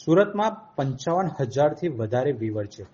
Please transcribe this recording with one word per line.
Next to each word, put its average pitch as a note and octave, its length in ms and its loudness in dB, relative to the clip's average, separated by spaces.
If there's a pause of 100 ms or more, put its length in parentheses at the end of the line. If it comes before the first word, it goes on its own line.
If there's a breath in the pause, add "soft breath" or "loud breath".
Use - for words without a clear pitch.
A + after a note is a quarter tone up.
સુરતમાં G3+ 680 2
પંચાવન E3 540 -2 (100)
હજાર C#3 340 2
થી F3 140 -6
વધારે B2 440 0
વીવર A2 340 -4
છે, G2 280 -16